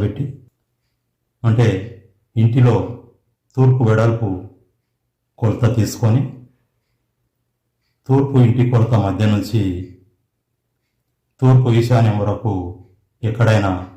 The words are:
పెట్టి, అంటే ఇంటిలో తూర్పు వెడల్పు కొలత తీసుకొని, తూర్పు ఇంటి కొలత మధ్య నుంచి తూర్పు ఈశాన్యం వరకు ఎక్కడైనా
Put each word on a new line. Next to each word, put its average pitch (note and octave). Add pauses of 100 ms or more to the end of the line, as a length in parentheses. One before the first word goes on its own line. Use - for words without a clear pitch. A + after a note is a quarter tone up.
పెట్టి, - (1160)
అంటే A2+ (680)
ఇంటిలో A#2 (840)
తూర్పు B2+
వెడల్పు A2 (1080)
కొలత - (140)
తీసుకొని, A2+ (1900)
తూర్పు C3+ (120)
ఇంటి A2+
కొలత A2+ (120)
మధ్య F#2+ (100)
నుంచి G#2 (1800)
తూర్పు B2+ (100)
ఈశాన్యం A2+
వరకు G#2 (720)
ఎక్కడైనా G#2+ (280)